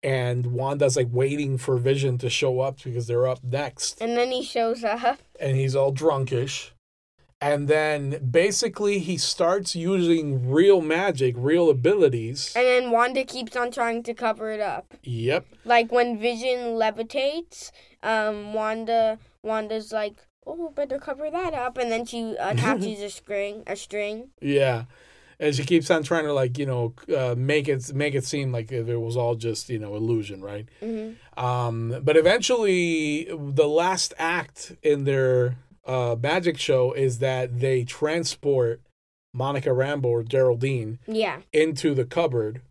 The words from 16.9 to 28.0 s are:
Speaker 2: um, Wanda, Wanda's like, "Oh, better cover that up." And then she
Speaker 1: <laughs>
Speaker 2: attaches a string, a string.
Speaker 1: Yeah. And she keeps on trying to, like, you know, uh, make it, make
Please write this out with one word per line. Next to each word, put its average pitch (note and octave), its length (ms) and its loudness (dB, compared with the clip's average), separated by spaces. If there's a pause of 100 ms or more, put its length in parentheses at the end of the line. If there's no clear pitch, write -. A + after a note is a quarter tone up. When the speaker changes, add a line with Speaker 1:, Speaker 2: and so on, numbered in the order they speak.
Speaker 2:
um, G#3+ 500 -2
Wanda, A3 640 0 (260)
Wanda's A3 480 -4
like, G#3+ 260 -4 (280)
"Oh, E4 240 -8
better C#4 300 -4
cover D4 320 -8
that E4+ 240 -4
up." B3+ 240 -4
And A#3+ 120 -2
then A3+ 140 -2
she A3+ 300 -6
Speaker 1:
<laughs> - 40 -8
Speaker 2:
attaches G3+ 640 0
a G#3 80 -8
string, G3+ 560 -8
a - 100 -8
string. G#3 540 -8 (100)
Speaker 1:
Yeah. C3+ 440 2 (560)
And D3 160 0
she - 80 0
keeps E3 260 2
on D#3+ 140 4
trying D#3+ 220 0
to, D3 80 0
like, C3 260 0
you C#3 80 -2
know, A#2+ 260 -2 (240)
uh, B2+ 180 0
make C#3+ 320 2
it, C3+ 280 -2
make C#3+ 180 0